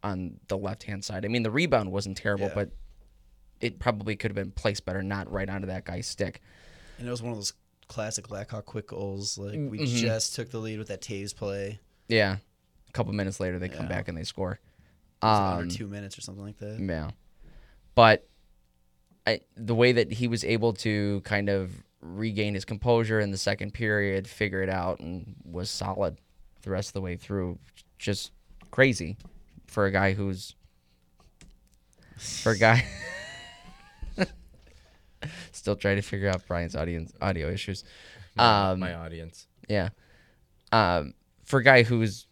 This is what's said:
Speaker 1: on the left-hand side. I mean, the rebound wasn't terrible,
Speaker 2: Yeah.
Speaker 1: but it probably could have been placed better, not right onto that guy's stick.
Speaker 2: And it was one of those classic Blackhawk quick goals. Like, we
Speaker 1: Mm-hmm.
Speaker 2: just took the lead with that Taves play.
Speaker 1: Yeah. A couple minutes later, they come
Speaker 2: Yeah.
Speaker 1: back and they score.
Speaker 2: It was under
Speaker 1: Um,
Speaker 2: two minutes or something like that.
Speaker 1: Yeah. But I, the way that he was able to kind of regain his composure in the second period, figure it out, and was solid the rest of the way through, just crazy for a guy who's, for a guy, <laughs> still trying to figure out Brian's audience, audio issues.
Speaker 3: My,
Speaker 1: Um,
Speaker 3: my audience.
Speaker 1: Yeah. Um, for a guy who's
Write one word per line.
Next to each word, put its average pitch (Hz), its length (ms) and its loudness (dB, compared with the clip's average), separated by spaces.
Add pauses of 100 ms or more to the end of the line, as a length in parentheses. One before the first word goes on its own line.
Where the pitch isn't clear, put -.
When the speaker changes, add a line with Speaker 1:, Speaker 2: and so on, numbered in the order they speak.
Speaker 1:
on 92 440 -6
the 98 100 -2
left-hand 101 460 -8
side. 95 220 -6
I - 20 -2
mean, 120 160 2
the 110 80 0
rebound 123 400 2
wasn't 98 260 -4
terrible, 101 300 0
Speaker 2:
Yeah. 78 80 -4
Speaker 1:
but 101 140 -2 (920)
it - 180 -4
probably 107 360 0
could 101 160 -2
have 98 40 -6
been 98 160 -4
placed - 340 -2
better, 92 180 -4
not 98 280 -4
right 98 180 -4
onto 95 180 -6
that 95 180 -6
guy's 90 220 -8
stick. - 340 -6 (560)
Speaker 2:
And 123 100 -10
it 120 40 -6
was 120 100 -6
one 120 100 -6
of 110 60 -6
those 101 160 -6 (340)
classic 110 400 -8
Blackhawk 104 380 -10
quick - 220 -10
goals. 101 500 -6
Like, 101 160 -10
we 135 260 -6
Speaker 1:
Mm-hmm. 123 180 0
Speaker 2:
just 113 380 0
took 120 140 -8
the 113 100 -8
lead 110 200 -8
with 107 100 -10
that 95 120 -8
Taves 101 340 -8
play. 101 440 -6 (300)
Speaker 1:
Yeah. 101 280 4 (520)
A - 20 -20
couple 107 220 -2
minutes 95 260 -4
later, 90 200 -2
they 92 100 -6
come 73 160 -8
Speaker 2:
Yeah. - 40 -8
Speaker 1:
back 92 200 -4
and 85 80 -8
they 80 80 -8
score. 95 340 -6 (640)
Speaker 2:
It 110 40 0
was 110 140 6
under 90 240 0
Speaker 1:
Um, 87 60 -4
Speaker 2:
two 101 180 -6
minutes 101 300 -12
or - 40 -16
something 98 220 -14
like 101 140 -14
that. 107 220 -10
Speaker 1:
Yeah. 82 320 -4 (840)
But 110 320 8 (1000)
I, 110 140 0 (160)
the 113 200 -4
way 123 180 8
that 117 180 4
he 120 160 -2
was 117 160 -2
able 110 300 2
to 104 480 0
kind 101 260 -2
of 95 240 0 (300)
regain 104 540 -4
his 95 100 -4
composure 110 560 2
in 101 100 0
the 95 60 -4
second 101 360 -2
period, 101 540 0
figure 95 340 -2
it 95 80 0
out, 92 300 -2
and 87 360 -10 (100)
was 90 240 -8
solid 98 480 -2 (460)
the 101 80 -10
rest 92 180 -2
of - 40 -18
the 98 80 -4
way 90 140 -4
through, 87 420 -4 (400)
just - 340 -4 (400)
crazy 107 440 4 (520)
for 104 180 2
a 95 60 2
guy 98 220 6
who's, 98 420 -4 (1600)
for - 340 -2
a 104 60 2
guy, 113 280 8 (1300)
<laughs> 196 100 2 (1200)
still - 240 -2
trying 98 200 2
to 101 60 2
figure 98 280 -2
out 92 180 0
Brian's 85 280 -2
audience, 80 460 -4
audio 85 280 0
issues. 92 340 -6 (520)
Speaker 3:
My, 104 360 8
Speaker 1:
Um, 92 80 0
Speaker 3:
my 90 160 -2
audience. 82 520 -12 (220)
Speaker 1:
Yeah. 101 200 2 (840)
Um, 87 420 4 (320)
for 135 140 2
a 123 40 0
guy 127 200 12
who's 113 480 2